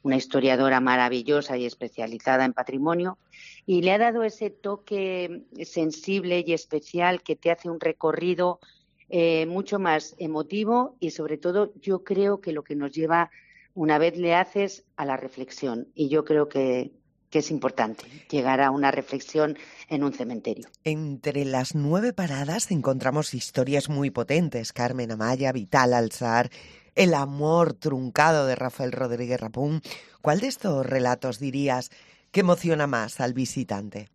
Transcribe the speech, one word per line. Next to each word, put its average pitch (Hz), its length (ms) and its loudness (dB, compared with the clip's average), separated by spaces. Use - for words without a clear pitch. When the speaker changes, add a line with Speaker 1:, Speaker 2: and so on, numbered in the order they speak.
Speaker 1:
una 135 140 2
historiadora 131 600 2
maravillosa 127 800 2
y 123 80 -4
especializada 117 800 -2
en 127 80 0
patrimonio, 160 640 -2
y 180 160 2
le 185 120 4
ha 202 40 4
dado 233 240 2
ese 214 300 -4
toque 190 920 -6
sensible 175 840 -2
y 165 80 0
especial 175 720 -2
que 151 120 -2
te - 140 -2
hace 170 220 -2
un 165 80 -8
recorrido, 170 800 0
eh, 165 380 2
mucho 196 320 -4
más 160 400 0
emotivo 202 800 -2
y, 160 120 -4
sobre 151 280 -6
todo, 202 420 0
yo 190 220 -2
creo 202 380 0
que 175 100 -6
lo 147 120 -6
que 147 120 -8
nos 143 160 -4
lleva, 160 400 2
una 151 240 2
vez 165 200 2
le 170 180 2
haces, 190 500 0
a 147 80 -4
la 135 120 -2
reflexión. 131 800 -8
Y 147 140 0
yo 151 160 2
creo 151 220 4
que, 131 440 0
que 156 100 2
es 147 100 -2
importante 123 540 -2
llegar 131 300 2
a 135 120 4
una 139 200 2
reflexión 143 640 -2
en 143 160 -2
un 143 100 0
cementerio. 117 540 -6
Speaker 2:
Entre 147 640 -4
las 131 300 -2
nueve 170 380 2
paradas 156 580 -4
encontramos 135 600 0
historias 139 560 -2
muy 139 220 0
potentes. 139 640 0
Carmen 123 380 -4
Amaya, 127 420 0
Vital 123 400 4
Alzar, 120 560 2
El 180 180 6
amor 147 600 2
truncado 143 720 2
de 127 80 0
Rafael 127 380 -4
Rodríguez 123 460 -2
Rapún. 135 420 -2
¿Cuál 156 200 2
de 254 60 0
estos 151 380 -2
relatos 123 540 -2
dirías 135 500 -2
que 196 100 2
emociona 170 460 4
más 120 340 -2
al 127 120 0
visitante? 107 800 -6